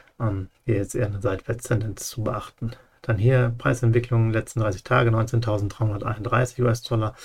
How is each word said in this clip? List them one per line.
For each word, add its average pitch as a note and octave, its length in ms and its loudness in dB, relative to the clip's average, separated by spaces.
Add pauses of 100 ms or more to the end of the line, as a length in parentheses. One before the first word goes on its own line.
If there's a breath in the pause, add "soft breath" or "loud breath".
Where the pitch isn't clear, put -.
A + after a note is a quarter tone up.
(200 loud breath)
Ähm, G2 280 -2 (160)
hier A2 120 2
jetzt G2 180 -4
eher A#2 120 0
eine G2+ 140 -6
Seitwärtstendenz A2 880 -4
zu - 140 -6
beachten. A2 500 -6 (300 loud breath)
Dann A2+ 140 0
hier A#2+ 400 4
Preisentwicklung A#2 720 2
letzten A2 300 -2
dreißig G#2 240 -2
Tage, A#2+ 260 4
neunzehntausenddreihunderteinunddreißig A2 1500 0
U-S-Dollar, A#2 640 0